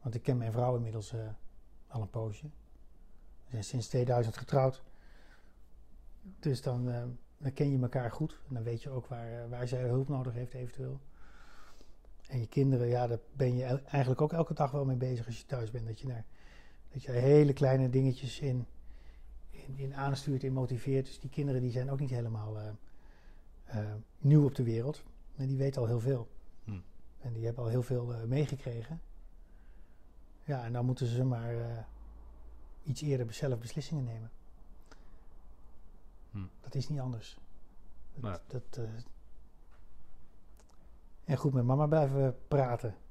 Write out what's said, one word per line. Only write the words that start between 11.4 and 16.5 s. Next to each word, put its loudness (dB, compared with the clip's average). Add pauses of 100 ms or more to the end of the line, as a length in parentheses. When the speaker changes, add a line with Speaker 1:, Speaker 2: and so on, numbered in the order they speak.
Speaker 1:
En -2
je -2
kinderen, 6
ja, 4
daar 0 (140)
ben 4
je 2
el-, 2
eigenlijk 4
ook 4
elke 2
dag 4
wel 2
mee 4
bezig 0
als -4
je -14
thuis -2
bent. -4
Dat -6
je -6
daar, -4 (680)